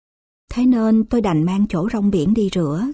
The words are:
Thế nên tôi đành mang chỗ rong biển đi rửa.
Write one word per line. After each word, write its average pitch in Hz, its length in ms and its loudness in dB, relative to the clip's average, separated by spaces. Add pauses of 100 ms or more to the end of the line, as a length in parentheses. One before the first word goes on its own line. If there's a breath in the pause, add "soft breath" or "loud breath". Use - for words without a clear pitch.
(480)
Thế 247 180 -2
nên 220 380 2
tôi 240 160 -2
đành 175 220 0
mang 190 260 0
chỗ 180 240 -2
rong 202 180 0
biển 185 240 2
đi 214 180 0
rửa. 165 420 -2